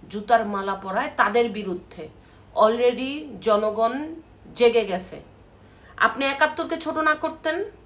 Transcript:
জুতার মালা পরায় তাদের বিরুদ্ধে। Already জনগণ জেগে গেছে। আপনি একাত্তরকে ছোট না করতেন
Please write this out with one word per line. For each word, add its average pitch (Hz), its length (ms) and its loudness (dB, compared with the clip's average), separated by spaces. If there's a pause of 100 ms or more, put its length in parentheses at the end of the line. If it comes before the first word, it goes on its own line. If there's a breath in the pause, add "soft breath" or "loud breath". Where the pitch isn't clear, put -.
(100)
জুতার 214 360 2
মালা 196 300 -4
পরায় 196 420 -4
তাদের 233 320 4
বিরুদ্ধে। 180 600 -8 (460 soft breath)
Already 247 680 2 (160)
জনগণ 226 760 0 (400)
জেগে 233 300 4
গেছে। 180 360 -6 (760 loud breath)
আপনি 240 280 0
একাত্তরকে 302 520 0
ছোট 311 200 -4
না 311 180 2
করতেন 320 500 -4 (200)